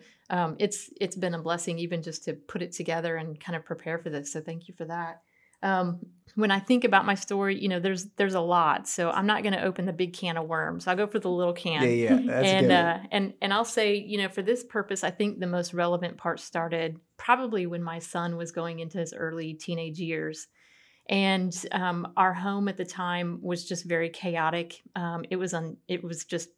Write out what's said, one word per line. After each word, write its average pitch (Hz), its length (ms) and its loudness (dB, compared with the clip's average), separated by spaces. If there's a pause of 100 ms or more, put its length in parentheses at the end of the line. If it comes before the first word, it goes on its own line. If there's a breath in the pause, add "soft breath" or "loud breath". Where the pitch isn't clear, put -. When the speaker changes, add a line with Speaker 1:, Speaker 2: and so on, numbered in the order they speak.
(300 soft breath)
Speaker 1:
Mm. 180 60 0
Speaker 2:
um, 165 220 0
it's, 196 300 -2 (120)
it's 185 160 -4
been 175 180 -2
a 165 80 -6
blessing 170 380 -2
even 170 220 -2
just 160 220 -10
to 160 100 -4
put - 280 -8
it 175 100 -8
together 165 440 -2
and 160 220 -8
kind 170 180 -6
of 156 80 -6
prepare 165 340 -6
for 170 100 -8
this. 143 240 -6
So 156 80 -6
thank 165 280 -10
you 180 60 -20
for 170 120 -8
that. 165 340 -8 (440)
Um, 180 360 2 (360)
when 214 140 4
I 196 100 4
think 240 240 4
about 196 220 6
my 202 80 4
story, 196 440 0
you 202 100 0
know, 180 120 2
there's, 190 240 0 (120)
there's 196 180 2
a 180 60 2
lot, 170 460 4
so 170 240 0
I'm 190 160 2
not 208 160 2
gonna 202 200 0
open 185 240 -2
the 190 80 -2
big 180 180 -2
can 170 240 -4
of 160 100 -4
worms. 165 400 -2
I'll 185 100 4
go 208 100 2
for 208 120 -2
the 190 120 -2
little 175 240 2
can. 160 280 0
Speaker 1:
Yeah, 123 60 6
yeah, 117 380 6
that's 135 220 2
Speaker 2:
And, 190 180 6
Speaker 1:
good. 185 80 8
Speaker 2:
uh, 170 240 4 (120)
and, 196 300 0
and 196 120 0
I'll 220 120 2
say, 214 320 2
you 202 220 -4
know, 190 100 0
for 190 140 -4
this 247 200 2
purpose, 196 400 -4
I 180 80 0
think 208 300 -2
the 185 60 -2
most 175 280 -2
relevant 175 440 0
part 165 200 -2
started 165 640 -4 (160)
probably 233 500 2
when 170 160 -4
my 170 160 -6
son 170 380 -4
was 170 160 -6
going 165 280 -4
into 165 180 -8
his 165 160 -4
early 160 400 -6
teenage 165 440 -6
years. 156 480 -4 (640 soft breath)
And, 190 460 2 (180)
um, 180 440 0
our 185 180 6
home 202 340 0
at 190 100 -2
the 185 60 -2
time 175 580 -4
was 175 240 -2
just 170 180 -6
very 165 260 2
chaotic. 170 720 -2 (140)
Um, 170 340 -4
it 185 60 -2
was 180 180 -2
un-, 165 220 -4 (120)
it 180 160 -4
was 165 200 -8
just, 170 340 -4